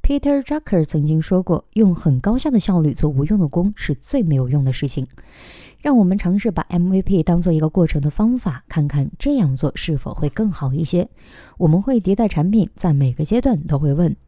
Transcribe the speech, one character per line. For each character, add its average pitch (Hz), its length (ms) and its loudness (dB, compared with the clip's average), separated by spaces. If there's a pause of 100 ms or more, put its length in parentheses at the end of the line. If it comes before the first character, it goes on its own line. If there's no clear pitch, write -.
Peter 277 400 2
Drucker 220 420 -2
曾 147 220 -2
经 156 160 0
说 185 220 0
过， - 200 -2 (100)
用 208 200 4
很 139 260 0
高 226 200 -2
效 311 100 -2
的 233 100 2
效 180 220 0
率 147 120 2
做 - 140 0
无 135 160 0
用 202 160 0
的 160 80 2
工 180 280 0
是 - 180 -4
最 254 300 -2
没 160 120 0
有 127 140 0
用 139 160 0
的 131 80 0
事 143 140 -4
情。 131 200 -6 (720)
让 294 180 0
我 220 80 6
们 190 140 2
尝 185 200 -2
试 214 120 -2
把 - 140 -4
M 175 260 -2
V 190 140 2
P 185 200 2
当 170 160 2
做 170 140 0
一 156 60 2
个 156 100 0
过 170 160 2
程 151 160 -2
的 143 80 -2
方 226 280 0
法， 135 300 -6
看 147 200 0
看 139 220 -2 (100)
这 285 160 0
样 147 200 0
做 147 200 -2
是 156 200 -4
否 110 200 -8
会 147 120 -2
更 208 240 -2
好 135 220 -4
一 156 100 -2
些。 - 240 0 (520)
我 175 80 4
们 170 140 4
会 247 200 0
迭 190 140 0
代 226 120 0
产 170 220 0
品， 208 260 2
在 170 180 0
每 135 200 2
个 151 100 -4
阶 220 160 0
段 226 220 0
都 151 160 -2
会 143 160 0
问 170 240 0 (100)